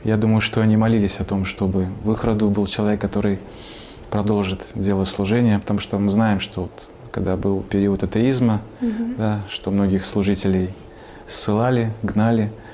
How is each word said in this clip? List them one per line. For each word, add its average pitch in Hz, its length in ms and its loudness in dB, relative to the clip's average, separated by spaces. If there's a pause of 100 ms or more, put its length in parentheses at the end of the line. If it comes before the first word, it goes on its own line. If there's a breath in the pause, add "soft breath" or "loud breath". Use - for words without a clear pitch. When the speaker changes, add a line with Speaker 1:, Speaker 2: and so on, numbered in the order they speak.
Speaker 1:
Я 110 100 2
думаю, 110 240 4
что 113 220 0
они 110 160 4
молились 110 420 2
о 98 60 -4
том, 98 180 -2
чтобы 92 440 0 (180)
в 110 80 2
их - 100 -4
роду 107 260 2
был 101 160 2
человек, 104 360 0
который 101 380 0 (720 loud breath)
продолжит 101 640 0
дело 95 280 0
служения, 104 560 2
потому 101 200 -2
что - 200 -2
мы 101 100 2
знаем, 104 300 2
что - 220 -6
вот, - 260 -10 (240)
когда 92 240 -2
был 98 260 0
период 98 420 2
атеизма, 113 580 2 (180)
Speaker 2:
Мгм. 233 380 -2
Speaker 1:
да, 107 320 0
что - 220 -6
многих 98 340 2
служителей 95 640 0 (560 loud breath)
ссылали, 113 640 0 (120)
гнали. 107 460 2 (240 loud breath)